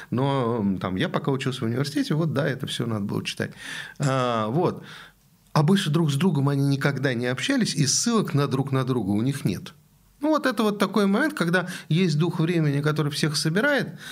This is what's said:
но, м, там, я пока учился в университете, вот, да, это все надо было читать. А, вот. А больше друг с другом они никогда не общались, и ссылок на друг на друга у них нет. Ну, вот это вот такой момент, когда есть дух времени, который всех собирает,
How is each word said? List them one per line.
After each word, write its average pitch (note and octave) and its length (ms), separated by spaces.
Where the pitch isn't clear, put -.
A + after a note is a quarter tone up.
но, B2 480
м, G2 180
там, F#2 200
я D3 100
пока D3 240
учился C3 300
в - 20
университете, D3 520
вот, D#3 180
да, C#3 140
это - 200
все - 180
надо G#2+ 200
было G#2+ 180
читать. - 280
А, B2 480
вот. C#3+ 360
А D3 100
больше G3 260
друг D3+ 220
с C#3 40
другом C#3+ 340
они C#3 180
никогда C3+ 460
не A#2+ 140
общались, E3 480
и C#3+ 120
ссылок G3+ 460
на C#3+ 140
друг C3 260
на C3+ 100
друга A#2+ 280
у G#2 100
них C#3 240
нет. - 280
Ну, D4 80
вот D4+ 160
это A#3 180
вот G#3 160
такой G3+ 260
момент, B3+ 280
когда E3+ 340
есть D#3+ 280
дух E3+ 220
времени, D#3 420
который D3+ 300
всех D3+ 240
собирает, A3 540